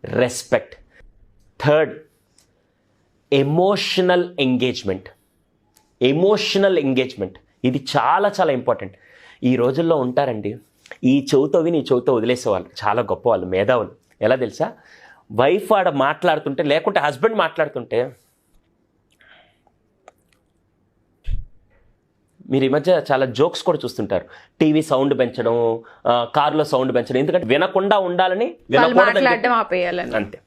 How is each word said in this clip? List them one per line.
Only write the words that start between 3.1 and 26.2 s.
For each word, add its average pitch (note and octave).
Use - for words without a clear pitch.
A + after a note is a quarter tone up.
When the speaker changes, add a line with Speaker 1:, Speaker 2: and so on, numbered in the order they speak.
Speaker 1:
ఎమోషనల్ F3+
ఎంగేజ్‌మెంట్. A#2+
ఎమోషనల్ F#3+
ఎంగేజ్‌మెంట్ B2+
ఇది B2+
చాలా F3
చాలా D#3+
ఇంపార్టెంట్. A2
ఈ B2
రోజుల్లో C#3+
ఉంటారండి, B2+
ఈ C4
చెవుతో D3
విని E3
ఈ C3+
చెవుతో A#2+
వదిలేసేవాళ్ళు A2+
చాలా G#2+
గొప్పవాళ్ళు, G2
మేధావులు. G2+
ఎలా A2
తెలుసా, C3+
వైఫ్ E3
ఆడ F#3+
మాట్లాడుతుంటే, D3+
లేకుంటే E3
హస్బెండ్ D3
మాట్లాడుతుంటే, C3+
మీరు C3+
ఈ C3
మధ్య D3+
చాలా C3
జోక్స్ C3
కూడా D#3
చూస్తుంటారు, G2+
టీవీ D#3
సౌండ్ C#3
పెంచడం, A#2
ఆ, A#2+